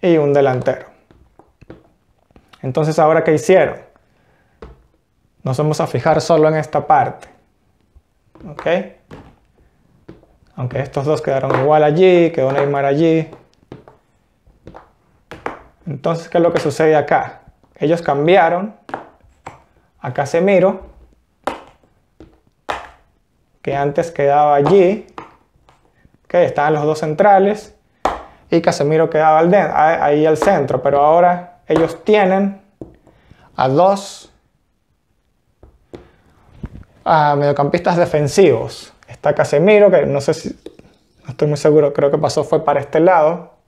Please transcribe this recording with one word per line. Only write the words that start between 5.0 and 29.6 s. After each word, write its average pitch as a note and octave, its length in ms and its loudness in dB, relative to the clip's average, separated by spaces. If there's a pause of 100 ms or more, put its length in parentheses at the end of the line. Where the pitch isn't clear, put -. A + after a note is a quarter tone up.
Nos C3 160 -6
vamos D3+ 240 -2
a D#3 60 -4
fijar D#3 340 0
solo D#3 280 2
en D#3 60 -2
esta D3+ 300 -4
parte. - 420 0 (1200)
¿Ok? D3+ 200 -10 (1900)
Aunque B2+ 240 -8
estos C#3 260 -6
dos D3+ 160 -2
quedaron C3+ 380 -2
igual D3+ 240 2
allí, E3+ 480 2
quedó C3+ 200 -2
Neymar C#3+ 340 -2
allí. D#3+ 440 0 (2500)
Entonces, E3 440 -6
¿qué - 80 -2
es E3+ 60 2
lo E3+ 100 0
que E3+ 60 0
sucede D#3 360 0
acá? C#3+ 460 -2 (340)
Ellos E3+ 260 -2
cambiaron F3 760 0 (1200)
a B2+ 140 -10
Casemiro, F#3 680 0 (2750)
que C#3 140 -8
antes D3 340 -4
quedaba C#3+ 460 2
allí. F3+ 500 2 (1200)
Ok, - 80 -20
estaban E3 400 0
los D3+ 120 -2
dos D3+ 140 -2
centrales. G3 760 0 (720)
Y E3+ 120 2
Casemiro D#3 500 0
quedaba D#3 260 2
al E3+ 140 4
de-, G3+ 60 4
a-, E3 460 0